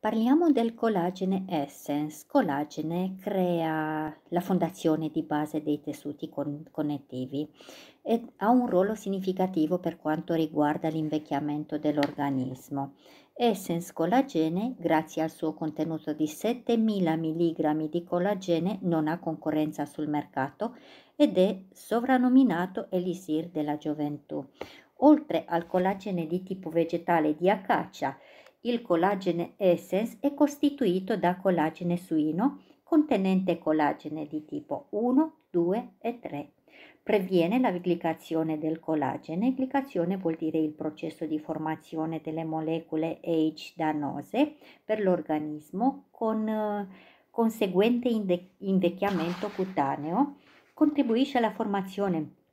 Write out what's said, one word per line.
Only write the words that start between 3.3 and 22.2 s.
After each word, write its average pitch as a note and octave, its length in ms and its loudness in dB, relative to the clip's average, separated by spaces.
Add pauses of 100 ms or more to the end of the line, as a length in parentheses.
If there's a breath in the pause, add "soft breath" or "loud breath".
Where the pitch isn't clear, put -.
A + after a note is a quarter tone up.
la F3 120 0
fondazione D#3+ 680 0
di D#3 120 -4
base D3+ 400 -4
dei D3 200 -2
tessuti D3 480 -10
con-, D#3 400 -8
connettivi C#3+ 760 -6 (540 loud breath)
e A3+ 240 -2 (120)
ha G3 120 0
un B3 180 6
ruolo G3 280 2
significativo F#3 840 0
per E3+ 200 -4
quanto D#3 340 -2
riguarda D#3 560 0
l'invecchiamento D3+ 880 -4
dell'organismo. C#3+ 1160 -2 (400 loud breath)
Essence F#3 580 -2
Collagene, F#3 840 0
grazie D#3+ 420 0
al D#3+ 100 -2
suo D#3+ 220 -4
contenuto D#3 600 -4
di D#3 120 -2
settemila G#3+ 880 0
milligrammi D#3+ 760 0
di E3+ 120 -2
collagene, F3+ 800 0
non E3 260 2
ha E3 120 -2
concorrenza D#3 680 -2
sul D3+ 240 -6
mercato D3 680 -4 (380 loud breath)
ed A3 220 4
è F#3+ 240 2 (100)
sovrannominato A#3+ 1200 2